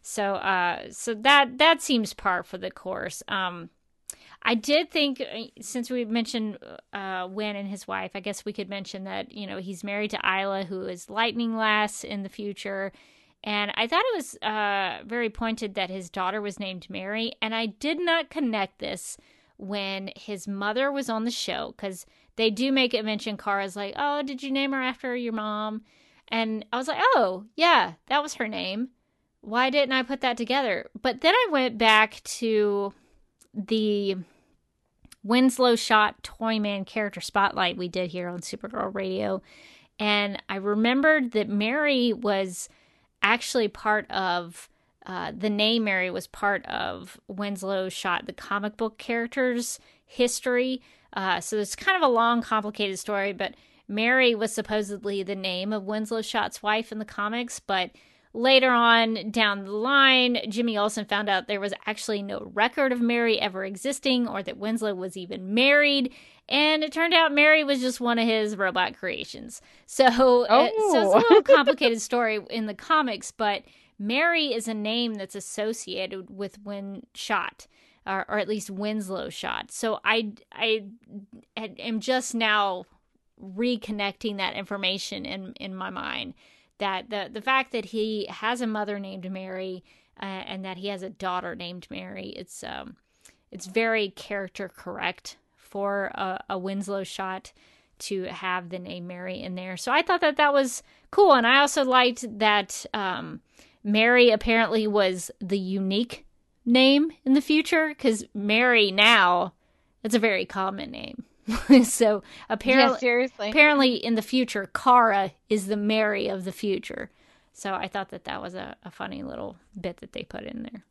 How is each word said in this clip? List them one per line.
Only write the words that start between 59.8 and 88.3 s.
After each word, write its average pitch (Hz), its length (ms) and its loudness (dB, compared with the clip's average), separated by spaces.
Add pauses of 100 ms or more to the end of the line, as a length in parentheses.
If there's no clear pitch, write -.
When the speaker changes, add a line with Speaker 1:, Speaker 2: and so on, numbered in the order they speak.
Speaker 1:
Jimmy 226 280 -2
Olsen 208 280 -2
found 208 240 -2
out 190 180 0
there 202 140 -4
was 196 120 -4 (140)
actually 214 340 -4
no 196 320 -10
record 254 380 2
of 247 100 0
Mary 233 380 2
ever 190 260 -4
existing 247 600 -2
or 196 160 -6
that - 140 -10
Winslow 214 360 -2
was 185 240 -8
even 185 380 -8
married. 277 580 4 (360)
And 311 340 2
it 302 80 -6
turned 330 220 0
out 320 200 6
Mary 302 300 6
was 277 160 0
just 254 220 -2
one 233 180 2
of 226 80 2
his 214 300 0
robot 185 400 0
creations. - 640 -10 (240)
So, - 200 4 (400)
uh, 254 220 8
so - 80 0
it's 427 180 4
a 254 60 6
Speaker 2:
Oh. 196 180 6
Speaker 1:
little 453 260 10
complicated 240 580 6
story 220 380 0 (100)
in 220 180 -4
the 208 60 -8
comics, 254 580 -2
but 208 320 -2 (340)
Mary 285 560 0
is 220 140 -4
a 226 60 -4
name 220 420 -2
that's 196 200 -12
associated 190 960 -6
with 196 340 -12
Win 196 420 -10 (100)
Schott, - 520 -4 (380)
or, 190 240 -4
or 208 80 -2
at 214 100 -2
least 208 220 -4
Winslow 196 600 -6
Schott. - 420 -8
So - 340 -4
I, 214 280 2 (180)
I 220 340 -2 (720)
am 220 440 -6
just 254 340 -2
now 208 500 2 (560)
reconnecting 208 960 -4
that 190 180 -2
information 196 720 -6
in, 190 280 -12
in 190 220 -12
my 185 140 -10
mind, - 440 -8 (460)
that 190 300 -6
the, 202 220 -8
the 214 100 -10
fact 262 300 0
that 220 140 -4
he 214 440 -4
has 233 320 -4